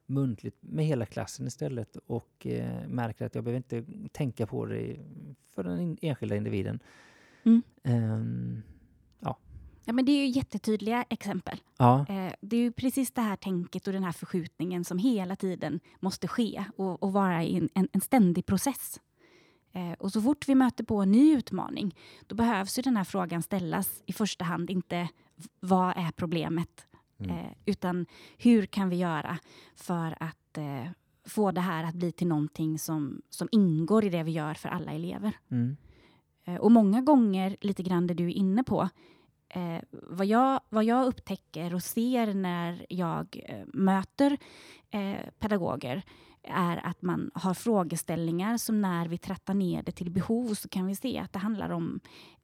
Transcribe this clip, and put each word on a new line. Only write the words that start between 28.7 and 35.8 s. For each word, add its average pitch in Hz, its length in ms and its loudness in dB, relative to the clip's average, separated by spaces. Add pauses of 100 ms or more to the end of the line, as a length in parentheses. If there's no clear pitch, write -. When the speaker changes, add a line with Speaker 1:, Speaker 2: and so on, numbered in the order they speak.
Speaker 2:
vi 175 60 0
göra 170 420 -2 (380)
för 165 480 -2
att, - 340 -12
eh, 139 280 -6 (400)
få 202 260 0
det 175 100 0
här 170 220 -2
att 165 120 -4
bli 175 160 -2
till 175 160 -2
någonting 156 520 0
som, 151 500 -4
som - 220 -6
ingår 196 540 6
i 202 40 0
det 170 140 -2
vi 160 80 -2
gör 156 220 -2
för - 160 -8
alla 160 220 -6
elever. 180 400 -6 (200)
Speaker 1:
Mm. 123 260 0 (680)